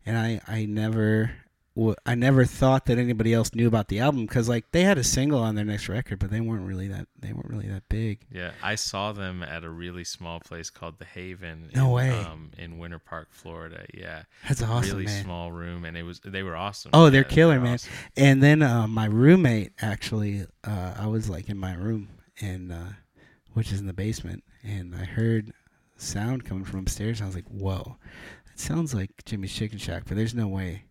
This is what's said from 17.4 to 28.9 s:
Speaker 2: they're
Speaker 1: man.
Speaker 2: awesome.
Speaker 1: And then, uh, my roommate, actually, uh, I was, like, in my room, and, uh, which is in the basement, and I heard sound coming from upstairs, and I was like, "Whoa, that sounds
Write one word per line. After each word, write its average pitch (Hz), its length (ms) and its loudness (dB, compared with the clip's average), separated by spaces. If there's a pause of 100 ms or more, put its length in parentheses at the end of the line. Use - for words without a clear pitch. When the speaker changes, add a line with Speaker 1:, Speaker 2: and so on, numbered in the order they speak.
Speaker 2:
they're 127 80 4
Speaker 1:
man. 120 120 0
Speaker 2:
awesome. - 180 -8 (240)
Speaker 1:
And 135 260 8
then, 151 200 8
uh, 117 260 4
my 110 180 0
roommate, 120 760 6
actually, 104 680 -2 (180)
uh, 92 340 -4
I 104 80 -4
was, 107 240 -2
like, 90 180 -8
in 104 80 -4
my 95 180 -4
room, 104 340 -4 (320)
and, 92 320 -6
uh, 85 160 -10 (640)
which 110 200 0
is 95 80 -2
in 101 60 -6
the 95 60 -6
basement, 95 520 -6 (180)
and 90 320 -8
I 92 100 -6
heard 110 480 0 (440)
sound 120 480 -4
coming 95 200 -6
from 95 160 -8
upstairs, 107 400 -4
and 104 40 -4
I 98 40 -6
was 92 80 -8
like, 85 120 -10
"Whoa, 95 480 -6 (500)
that - 120 -20
sounds 151 360 -2